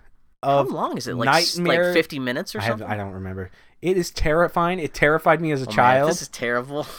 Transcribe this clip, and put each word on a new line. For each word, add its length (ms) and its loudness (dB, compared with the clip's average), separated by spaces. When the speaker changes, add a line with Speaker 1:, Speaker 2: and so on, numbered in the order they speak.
Speaker 1:
How 160 4
Speaker 2:
of 100 2
Speaker 1:
long 300 -4
is 80 -8
it? 80 -6
Like, 140 0
s-, 280 2
like, 80 -2
Speaker 2:
nightmare. 280 2
Speaker 1:
fifty 260 0
minutes 340 -6
or 60 -8
Speaker 2:
I 60 -2
have, 80 0
Speaker 1:
something? 140 -8
Speaker 2:
I 80 -4
don't 180 -6
remember. 360 -8
It 160 0
is 140 0
terrifying. 680 0
It 160 -6
terrified 480 2
me 100 -2
as 120 -2
a 20 -6
Speaker 1:
Oh, 40 -6
man, 60 -8
Speaker 2:
child. 360 6
Speaker 1:
this 100 -4
is 60 -10
terrible. 580 -4